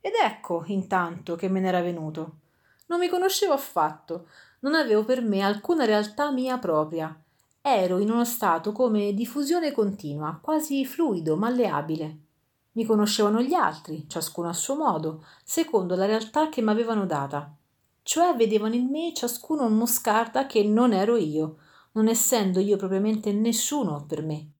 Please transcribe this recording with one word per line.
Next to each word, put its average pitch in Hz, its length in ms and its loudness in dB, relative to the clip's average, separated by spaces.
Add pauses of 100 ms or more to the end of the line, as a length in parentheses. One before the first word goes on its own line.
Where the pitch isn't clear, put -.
Ed 403 160 -4
ecco, 180 460 -2
intanto, 180 680 -4
che 185 120 -4
me 190 120 0
n'era 180 200 0
venuto. 160 580 -6 (480)
Non 339 120 -4
mi 359 100 0
conoscevo 370 440 0
affatto, 170 760 -2 (340)
non 285 140 0
avevo 220 300 2
per 254 180 0
me 202 200 0
alcuna 208 420 0
realtà 214 480 0
mia 254 260 -2
propria. 160 580 -2 (440)
Ero 185 400 2
in 208 100 2
uno 233 140 2
stato 202 480 0
come 208 420 2
di 226 100 -2
fusione 294 460 -2
continua, 165 720 -4
quasi 302 420 -2
fluido, 180 520 0
malleabile. 160 800 -2 (540)
Mi 226 120 -2
conoscevano 214 580 2
gli 277 120 0
altri, 156 540 -2
ciascuno 170 400 -6
a 170 40 -6
suo 269 220 -4
modo, 160 500 -2 (200)
secondo 196 500 0
la 190 120 2
realtà 220 420 0
che 285 140 -2
m'avevano 214 440 2
data. 143 500 -4 (460)
Cioè 339 320 2
vedevano 220 400 2
in 247 120 0
me 320 280 -4
ciascuno 247 520 -4
un 214 100 4
Moscarda 226 680 0
che 214 180 2
non 220 280 4
ero 202 220 2
io, 156 440 -2 (340)
non 220 160 4
essendo 214 500 2
io 202 180 2
propriamente 202 540 0
nessuno 214 760 -2
per 156 200 -6
me. 156 360 -8